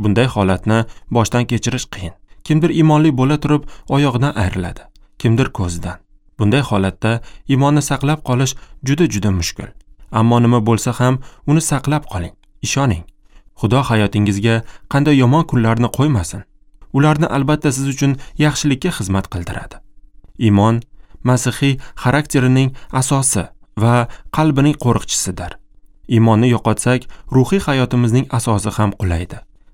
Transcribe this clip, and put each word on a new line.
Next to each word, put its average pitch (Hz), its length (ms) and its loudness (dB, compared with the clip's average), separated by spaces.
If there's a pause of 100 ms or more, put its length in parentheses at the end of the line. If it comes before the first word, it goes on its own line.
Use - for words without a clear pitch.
Bunday 104 320 2
holatni 107 440 2 (360)
boshdan 117 360 0
kechirish 120 440 -4
qiyin. 87 200 -12 (320)
Kimdir 156 240 2
iymonli 156 480 4
bo'la 139 240 2
turib 147 200 0 (320)
oyog'idan 139 380 0 (100)
ayriladi, 90 400 -4 (380)
kimdir 117 280 2 (100)
ko'zidan. 87 380 -6 (420)
Bunday 110 320 2
holatda 98 420 -2 (400)
iymonni 143 380 2
saqlab 147 380 -2
qolish 131 240 0 (360)
juda-juda 110 500 0
mushkul. - 320 -8 (400)
Ammo 113 340 2
nima 120 140 4 (100)
bo'lsa 113 300 0
ham, 127 160 2 (320)
uni 156 240 2
saqlab 147 420 -2
qoling, 87 220 -8 (320)
ishoning. 110 380 -2 (560)
Xudo 113 300 2
hayotingizga 104 680 0 (360)
qanday 143 300 4
yomon 143 280 4
kunlarni 113 380 2 (100)
qo'ymasin. 107 440 -2 (540)
Ularni 151 300 2 (100)
albatta 147 360 0
siz 139 220 -4
uchun 139 220 0 (280)
yaxshilikka 147 520 0
xizmat 95 360 -2
qildiradi. - 440 -10 (720)
Iymon 107 360 4 (460)
masihiy 131 500 0 (240)
xarakterining 131 720 2 (260)
asosi 127 440 0 (380)
va 120 120 4 (420)
qalbining 147 480 2
qo'riqchisidir. 95 680 -2 (600)
Iymonni 113 400 4
yo'qotsak, 123 460 0 (340)
ruhiy 131 340 4
hayotimizning 123 580 0 (120)
asosi 104 400 -2
ham 104 220 0
qulaydi. 87 380 -4 (360)